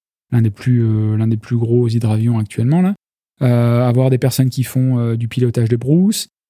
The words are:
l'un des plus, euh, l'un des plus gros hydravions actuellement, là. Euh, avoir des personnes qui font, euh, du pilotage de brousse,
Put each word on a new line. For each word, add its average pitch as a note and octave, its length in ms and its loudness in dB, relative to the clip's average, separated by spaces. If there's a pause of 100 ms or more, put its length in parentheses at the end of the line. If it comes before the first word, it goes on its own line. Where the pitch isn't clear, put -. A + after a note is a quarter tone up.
(320)
l'un A#2+ 100 2
des A2 100 0
plus, A#2+ 320 0
euh, G#2+ 340 0
l'un A2 100 0
des A2 100 0
plus A#2+ 200 -4
gros A#2 300 2
hydravions A2+ 500 0
actuellement, A#2+ 440 -2
là. F#3 120 0 (480)
Euh, A#2+ 460 2
avoir B2+ 220 2
des B2+ 80 2
personnes C3 320 0
qui B2+ 140 -4
font, C3 360 -2
euh, A#2 160 -2
du A#2 120 -4
pilotage A#2 420 0
de A#2+ 80 2
brousse, E3 500 0 (220)